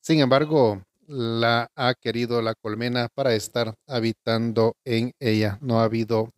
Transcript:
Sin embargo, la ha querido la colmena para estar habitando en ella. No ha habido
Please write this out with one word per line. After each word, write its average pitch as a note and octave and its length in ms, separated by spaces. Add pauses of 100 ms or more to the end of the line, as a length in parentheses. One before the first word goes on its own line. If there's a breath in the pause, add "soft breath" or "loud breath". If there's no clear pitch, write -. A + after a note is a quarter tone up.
Sin D#3+ 200
embargo, C3+ 600 (240)
la A#2 680
ha B2+ 200
querido A#2 460
la A2 140
colmena A#2 580
para C3 220
estar A2 400 (120)
habitando A2+ 960
en A#2+ 340
ella. G#2+ 400
No A#2 220
ha - 20
habido A2+ 540